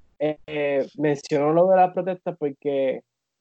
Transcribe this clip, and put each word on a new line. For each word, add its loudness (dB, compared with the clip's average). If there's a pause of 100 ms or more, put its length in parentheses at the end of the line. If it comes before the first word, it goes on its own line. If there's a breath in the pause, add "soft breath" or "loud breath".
(180)
eh, -4 (120)
menciono 0
lo 4
de 6
las 4
protestas -6
porque -2 (400)